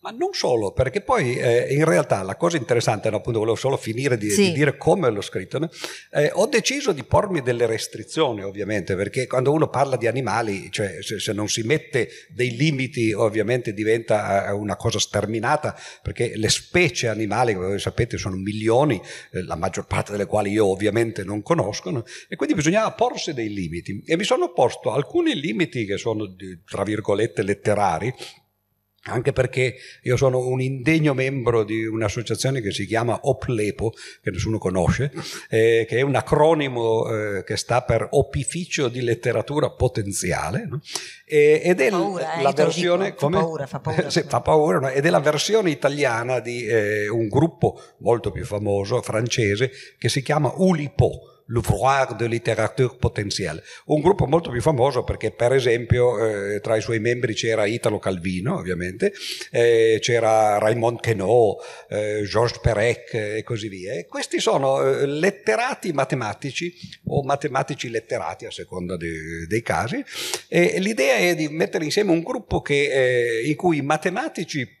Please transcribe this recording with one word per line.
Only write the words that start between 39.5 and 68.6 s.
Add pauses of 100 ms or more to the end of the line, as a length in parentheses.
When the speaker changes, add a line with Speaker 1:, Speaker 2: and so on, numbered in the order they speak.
Speaker 1:
Potenziale,
no? (440)
E,
ed
è
Speaker 2:
Fa
paura,
Speaker 1:
l-,
Speaker 2:
eh,
Speaker 1:
la
Speaker 2:
io
te
lo
dico,
Speaker 1:
versione,
Speaker 2:
fa
Speaker 1:
come?
Speaker 2:
paura,
fa
paura.
Speaker 1:
<laughs>
Sì,
fa
paura,
no?
Ed
è
la
versione...
italiana
di,
eh,
un
gruppo (180)
molto
più
famoso,
francese, (260)
che
si
chiama
Oulipo, (280)
L'Ouvroir
de
Littérature
Potentielle, (220)
un
gruppo
molto
più
famoso
perché,
per
esempio, (300)
eh,
tra
i
suoi
membri
c'era
Italo
Calvino,
ovviamente, (380)
eh,
c'era
Raymond
Queneau, (320)
eh,
Georges
Perec,
eh,
e
così
via.
E
questi
sono,
eh,
letterati
matematici (360)
o
matematici
letterati,
a
seconda